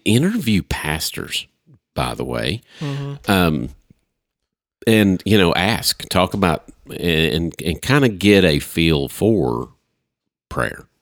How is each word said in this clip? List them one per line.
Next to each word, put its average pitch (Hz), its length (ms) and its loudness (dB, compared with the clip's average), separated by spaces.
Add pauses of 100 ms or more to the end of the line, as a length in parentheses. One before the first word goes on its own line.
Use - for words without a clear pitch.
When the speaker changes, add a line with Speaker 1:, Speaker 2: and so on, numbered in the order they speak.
Speaker 1:
interview 120 580 2
pastors, - 840 -6 (480)
by 62 200 -4
the 62 120 -6
way. 62 340 -6 (200)
Speaker 2:
Mm-hmm. 143 520 -8
Speaker 1:
Um, 78 380 2 (1160)
and, 104 380 4
you 104 140 4
know, 87 160 4
ask, - 560 -2
talk 92 240 0
about, 92 300 0 (260)
and, - 100 -12
and, 80 540 0 (100)
and 82 160 -4
kinda 135 300 2
get 98 340 4
a 76 140 4
feel 78 500 0
for 65 640 -2 (800)
prayer, - 340 -6 (180)